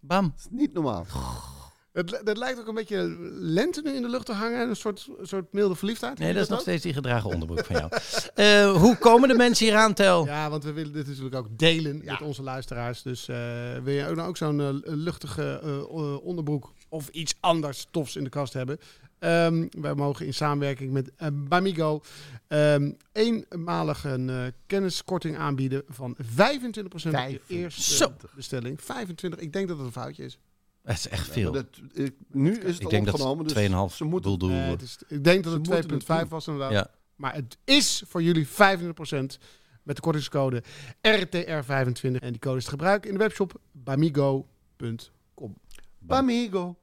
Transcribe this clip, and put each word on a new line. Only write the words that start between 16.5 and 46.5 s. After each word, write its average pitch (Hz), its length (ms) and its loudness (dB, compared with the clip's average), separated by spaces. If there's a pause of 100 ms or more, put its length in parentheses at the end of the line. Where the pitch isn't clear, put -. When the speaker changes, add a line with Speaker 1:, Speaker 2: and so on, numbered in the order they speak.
Speaker 3:
of 156 200 -10
iets 160 320 -6
anders 160 500 0
tofs 151 260 -4
in 147 80 -4
de 120 60 -8
kast 143 220 -4
hebben? 135 260 -6 (400)
Ehm, 165 480 4 (140)
wij 147 140 -4
mogen 143 320 -2
in 135 80 -6
samenwerking 139 580 -2
met, 135 240 -2
eh, 160 160 -4
Bamigo, 156 680 0 (460)
ehm, 147 420 4 (220)
eenmalig 170 920 -2
een, 127 260 -2
eh, 127 120 -4 (240)
kenniskorting 180 720 -2
aanbieden 135 500 0
van 123 300 -10
vijfentwintig 208 720 0
procent 165 260 -4
op 135 60 2
je 127 60 -4
Speaker 2:
Vijfentwintig. 170 380 -8 (120)
Speaker 3:
eerste - 180 0
Speaker 1:
Zo. - 180 2 (220)
Speaker 3:
bestelling. 131 480 -8
Vijfentwintig, 180 580 -8
ik 156 120 -10
denk 190 160 -2
dat 175 80 -4
het 135 100 -8
een 120 60 -10
foutje 135 320 -12
is. 127 140 -14 (440)
Speaker 1:
Dat 117 120 -2
is - 140 -6
echt - 180 -6
Speaker 2:
Ja, - 60 -12
Speaker 1:
veel. 95 200 0
Speaker 2:
maar 131 100 -2
dat, - 180 -16 (240)
ik, 131 100 -6 (140)
nu 143 300 2
is 190 80 -6
het 175 120 -2
Speaker 1:
Ik 202 60 -6
Speaker 2:
al - 60 -2
Speaker 1:
denk - 140 4
dat 98 100 2
Speaker 2:
opgenomen, 139 300 -2
dus 107 80 -2
Speaker 1:
tweeënhalf 98 420 2
Speaker 2:
ze - 100 -8
moeten 160 340 0
Speaker 1:
doeldoel 90 200 2
Speaker 3:
Eh, 87 80 0
Speaker 1:
wordt. 85 160 -2
Speaker 3:
het 127 80 -14
is, - 260 -12
ik 143 80 -4
denk 180 200 6
dat 165 80 -2
Speaker 2:
ze 160 60 0
Speaker 3:
het 156 100 -2
Speaker 2:
moeten 185 60 2
het 165 80 4
Speaker 3:
twee 147 40 -4
punt 135 180 -4
vijf 165 160 2
Speaker 2:
doen. 160 100 -2
Speaker 3:
was 160 160 -8
inderdaad. 139 260 -2
Speaker 1:
Ja. 98 180 2 (260)
Speaker 3:
Maar 135 180 -6
het 127 300 -8
is - 420 4
voor 175 160 -4
jullie 165 260 2
vijfentwintig 180 460 4
procent 139 440 -6 (440)
met 143 140 -6
de - 60 -14
kortingcode 135 600 0 (380)
R 214 300 4
T - 40 -10
R 165 300 -2
vijfentwintig. 127 580 0
En 123 80 -8
die 117 100 -8
code 131 160 -2
is 123 80 -4
te - 60 -8
gebruiken 196 400 0
in 196 60 -4
de 196 60 2
webshop 208 380 -2 (120)
bamigo 139 760 0 (300)
punt 113 340 -8 (240)
com. 110 200 -14 (440)
Speaker 2:
Bamigo. 233 840 0